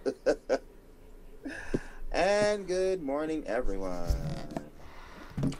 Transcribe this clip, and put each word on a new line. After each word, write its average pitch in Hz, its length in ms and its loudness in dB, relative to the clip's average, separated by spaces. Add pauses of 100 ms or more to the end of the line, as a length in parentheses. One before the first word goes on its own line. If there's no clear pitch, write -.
<laughs> - 560 0 (1500)
And 202 560 4
good 185 360 2
morning, 151 440 0
everyone. 95 680 2 (1400)